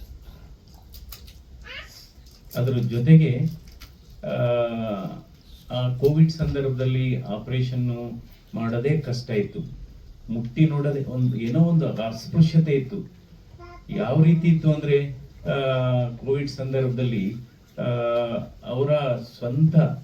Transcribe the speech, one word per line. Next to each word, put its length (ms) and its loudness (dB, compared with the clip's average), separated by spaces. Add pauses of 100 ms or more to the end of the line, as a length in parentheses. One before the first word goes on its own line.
(2500)
ಅದರ 200 0
ಜೊತೆಗೆ, 680 6 (840)
ಆ, 40 -8 (1500)
ಆ 200 -2
ಕೋವಿಡ್ 340 6
ಸಂದರ್ಭದಲ್ಲಿ 920 -2
ಆಪರೇಷನ್ನು 1000 -4 (300)
ಮಾಡೋದೇ 440 0
ಕಷ್ಟ 320 -6
ಇತ್ತು, 300 -2 (680)
ಮುಟ್ಟಿ 360 2
ನೋಡೋದೇ 380 0
ಒಂದು, 320 0
ಏನೋ 240 0
ಒಂದು 280 4
ಅಸ್ಪೃಶ್ಯತೆ 840 2
ಇತ್ತು. 380 -2 (800)
ಯಾವ 340 2
ರೀತಿ 240 4
ಇತ್ತು 240 4
ಅಂದ್ರೆ, 380 0 (360)
ಆ, 680 0
ಕೋವಿಡ್ 340 -2
ಸಂದರ್ಭದಲ್ಲಿ, 840 -2 (440)
ಆ, 60 -4 (800)
ಅವರ 300 0 (440)
ಸ್ವಂತ 380 2 (280)